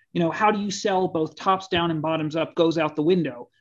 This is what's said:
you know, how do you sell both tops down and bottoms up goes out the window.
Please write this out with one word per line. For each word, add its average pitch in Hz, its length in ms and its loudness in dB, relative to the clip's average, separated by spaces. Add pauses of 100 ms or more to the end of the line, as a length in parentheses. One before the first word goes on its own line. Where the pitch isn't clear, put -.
(140)
you 170 60 -2
know, 170 100 2
how 214 220 2
do 208 80 0
you 202 100 -4
sell 185 380 0
both 160 280 -4
tops 190 340 -2
down 170 200 0
and 156 140 -2
bottoms 156 320 -2
up 156 180 -2
goes 165 240 2
out 156 180 0
the 151 60 0
window. 151 480 0 (120)